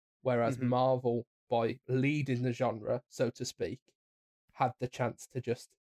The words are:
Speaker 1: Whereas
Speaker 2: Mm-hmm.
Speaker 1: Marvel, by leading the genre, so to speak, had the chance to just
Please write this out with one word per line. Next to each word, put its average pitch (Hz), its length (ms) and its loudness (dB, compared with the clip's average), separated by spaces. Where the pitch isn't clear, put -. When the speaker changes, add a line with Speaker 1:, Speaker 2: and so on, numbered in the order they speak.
Speaker 1:
Whereas 120 340 2
Speaker 2:
Mm-hmm. 123 120 0
Speaker 1:
Marvel, 127 580 2
by 117 380 0
leading 131 540 2
the 127 100 0
genre, 110 580 -2
so 120 200 0
to - 140 -8
speak, - 360 -6
had 127 260 0
the 123 80 -2
chance - 460 -6
to 131 60 -4
just - 280 -4